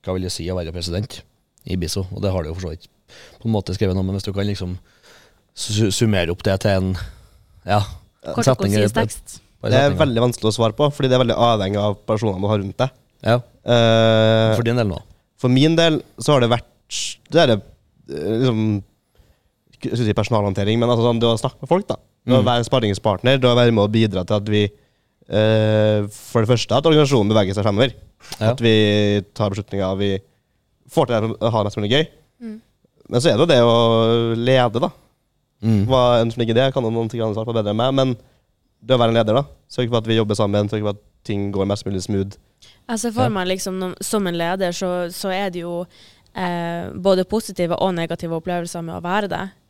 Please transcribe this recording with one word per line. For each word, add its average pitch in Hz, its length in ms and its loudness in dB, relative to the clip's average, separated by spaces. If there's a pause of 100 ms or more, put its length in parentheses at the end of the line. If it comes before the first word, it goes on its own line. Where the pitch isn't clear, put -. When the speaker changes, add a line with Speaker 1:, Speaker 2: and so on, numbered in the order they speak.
Speaker 1:
hva 92 100 -6
vil 92 80 -4
det 92 100 -6
si - 160 -10
å 92 80 -4
være 82 160 -6
president 87 500 -8 (440)
i 95 100 -4
BISO? 90 300 -4 (100)
Og 101 60 -8
det 98 100 0
har 90 120 -4
du 76 60 -8
jo 82 40 -8
for 90 80 -10
så 87 80 -8
vidt 80 180 -14 (540)
på - 40 -12
en 113 60 -2
måte 98 240 -2
skrevet 95 200 -2
nå, 95 100 -2
men 95 100 -4
hvis 95 80 -6
du 104 80 -8
kan 98 140 -4
liksom 92 320 -6 (800)
su-, 104 360 -2
summere 98 380 0
opp 90 140 -6
det 95 180 0
til 107 100 0
en, 95 260 0 (680)
ja, 104 160 2 (420)
Speaker 2:
Kort - 140 -8
og 233 80 -2
Speaker 1:
setning, 196 320 0
Speaker 2:
konsis 202 160 2
Speaker 1:
bare 226 120 0
Speaker 2:
tekst. - 220 -12
Speaker 1:
setning, - 440 -10
Speaker 3:
Det - 20 2
er 139 180 4
Speaker 1:
ja. 139 60 -4
Speaker 3:
veldig 127 240 2
vanskelig 120 280 0
å 107 80 -2
svare 113 160 2
på, 147 200 2
fordi 135 160 -2
det 127 100 4
er 127 60 4
veldig 117 120 0
avhengig 104 400 2
av 101 200 -2 (100)
personene 104 340 -2
du 101 60 -2
har 107 120 0
rundt 98 180 -8
deg. 131 120 0 (340)
Speaker 1:
Ja. 113 120 2 (300)
Speaker 3:
Eh, 113 920 4
Speaker 1:
For 117 80 -2
din 117 120 0
del 117 120 0
nå? 87 140 -6 (360)
Speaker 3:
For 127 120 0
min 143 260 4
del 160 260 2 (180)
så 147 140 2
har 139 80 4
det 113 80 2
vært, - 680 -6 (120)
det 170 120 4
er 151 60 6
det, 107 140 2 (480)
eh, 82 320 -4
liksom, 110 420 0 (1000)
jeg 139 120 -6
skulle 117 120 -2
si 107 80 0
personalhåndtering, 101 680 0
men 120 100 2
altså 117 160 2
sånn, 120 140 2
det 117 100 2
å 113 100 2
snakke - 220 -6
med - 80 -16
folk 185 180 0
da. - 80 -6 (300)
Det 123 80 2
å 131 80 6
Speaker 1:
Mm. 104 40 2
Speaker 3:
være 120 120 2
en 117 60 0
sparringspartner, 117 800 2
det 127 80 4
å 120 60 4
være 120 180 4
med 104 100 4
å 104 80 0
bidra 104 340 2
til 107 100 -2
at 104 100 -2
vi, 104 180 2 (680)
eh, 107 800 2
for - 340 -4
det 107 80 0
første 117 280 2
at 143 80 0
organisasjonen 139 440 4
beveger 104 260 2
seg 104 100 -2
fremover. 110 280 2 (460)
Speaker 1:
Ja. 110 120 2
Speaker 3:
At 127 80 -4
vi 104 600 2 (120)
tar 104 160 -2
beslutninger, 98 480 -4
vi 98 220 -2 (680)
får - 180 2
til 113 280 -2
å 113 160 -2
ha 110 120 0
det - 20 -2
mest 104 120 -6
mulig 104 140 -2
gøy. 151 160 2 (360)
Speaker 2:
Mm. 220 180 -14 (480)
Speaker 3:
Men 123 120 0
så 156 100 2
er 107 60 2
det - 20 0
jo 160 60 4
det 139 160 4
å 117 760 2
lede 120 460 2
da. 170 80 -2 (760)
Speaker 1:
Mm. 107 240 2
Speaker 3:
Hva 123 340 4
enn 117 100 -2
som 113 120 -12
ligger 113 140 -2
i 131 80 4
det, 135 80 -2
kan 127 100 -2
noen 113 260 -2
ting 117 120 -6
ansvar 110 240 -4
på 117 80 -6
bedre 107 180 -2
enn 104 60 -2
meg, 131 160 0
men 131 220 0 (680)
det 131 100 2
å 123 40 2
være 117 100 4
en 113 60 0
leder 110 180 2
da, 135 100 2 (260)
sørge 123 200 -4
for 120 80 0
at 110 100 -2
vi 113 100 2
jobber 107 180 0
sammen, 104 340 0
sørge 107 120 -4
for 104 80 -2
at 101 80 -8 (260)
ting 101 280 -4
går 98 160 -2
mest 101 180 -4
mulig 95 180 -4
smooth. 98 320 -4 (540)
Speaker 2:
Altså 226 240 -4
for 247 100 0
Speaker 1:
Ja. 247 60 0
Speaker 2:
meg 190 180 -4
liksom, 185 320 -4
når, 185 240 -6
som 208 240 -2
en 170 100 -2
leder, 180 340 -2
så, 180 400 -4
så 190 200 -8
er 196 180 -4
det 175 120 -8
jo, 175 240 -8 (500)
eh, 170 580 -6
både 185 340 0
positive 180 520 -4
og 185 160 0
negative 165 360 -6 (100)
opplevelser 175 420 -8
med 165 120 -10
å 175 60 -10
være 196 280 -4
det. 190 220 -8 (180)